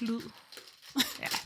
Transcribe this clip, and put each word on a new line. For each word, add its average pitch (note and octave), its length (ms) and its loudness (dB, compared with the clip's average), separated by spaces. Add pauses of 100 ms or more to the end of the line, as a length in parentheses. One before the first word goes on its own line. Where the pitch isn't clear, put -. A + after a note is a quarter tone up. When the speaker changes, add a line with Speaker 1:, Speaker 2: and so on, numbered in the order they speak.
Speaker 1:
lyd. A3+ 240 2
Speaker 2:
<laughs> A3+ 60 -10 (880)
Speaker 1:
Ja, - 80 -2 (180)